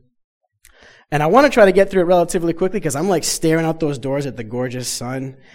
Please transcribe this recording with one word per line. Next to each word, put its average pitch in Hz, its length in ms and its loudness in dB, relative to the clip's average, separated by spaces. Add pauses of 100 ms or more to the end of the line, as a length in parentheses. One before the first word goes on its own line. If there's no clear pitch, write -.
(1120)
And 147 100 0
I 151 60 2
wanna 254 240 4
try 220 140 6
to 190 60 4
get 190 200 4
through 190 100 2
it 170 40 2
relatively 170 480 2
quickly 190 260 -2
'cause 147 160 -4
I'm, 160 120 -2
like, 175 160 0
staring 160 420 0
out 160 140 -2
those 147 200 -2
doors 135 260 -4
at 120 100 -10
the 120 80 -12
gorgeous 123 440 -6
sun. 131 500 -8 (180)